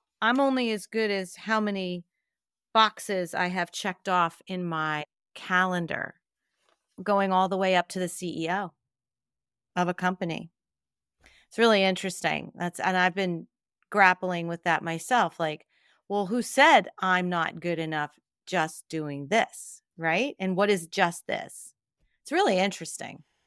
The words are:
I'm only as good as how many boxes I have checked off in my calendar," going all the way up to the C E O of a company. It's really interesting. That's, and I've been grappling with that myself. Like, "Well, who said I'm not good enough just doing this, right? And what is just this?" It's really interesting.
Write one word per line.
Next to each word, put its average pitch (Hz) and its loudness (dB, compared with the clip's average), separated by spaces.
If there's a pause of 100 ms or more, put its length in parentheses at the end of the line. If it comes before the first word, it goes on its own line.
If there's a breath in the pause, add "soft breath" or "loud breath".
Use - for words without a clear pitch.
(220)
I'm 240 2
only 254 2
as 208 -6
good 220 -2
as 185 -4
how 220 -2
many 185 -4 (680)
boxes 208 0
I 180 0
have 180 -4
checked - -6
off 175 2
in 185 -4
my 156 -4 (300)
calendar," 180 -2 (880)
going 196 2
all 185 4
the 190 -2
way 190 4
up 175 2
to 190 -8
the 180 -2
C 165 -6
E 165 -2
O 190 -4 (1000)
of 180 2
a 180 -2
company. 180 -4 (960 soft breath)
It's - -14
really 220 6
interesting. 180 -2
That's, 175 -6
and 185 0
I've 180 2
been 175 -2 (420)
grappling 180 4
with 170 -6
that 165 2
myself. 170 0
Like, 156 -4 (420)
"Well, 202 -2
who 233 -2
said 269 6 (100)
I'm 180 0
not 170 -2
good 165 -4
enough 156 -4 (280)
just 165 -2
doing 143 -6
this, - -2 (160)
right? 170 -2
And 185 -2
what 202 2
is 175 0
just 180 -2
this?" - -8 (500)
It's - -12
really 294 2
interesting. - -4 (240)